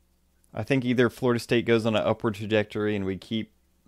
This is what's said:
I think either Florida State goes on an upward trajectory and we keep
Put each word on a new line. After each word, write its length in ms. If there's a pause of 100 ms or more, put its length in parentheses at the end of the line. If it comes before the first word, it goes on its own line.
(540)
I 100
think 220
either 240
Florida 300
State 260
goes 200
on 100
an 80
upward 320
trajectory 600
and 100
we 120
keep 340 (360)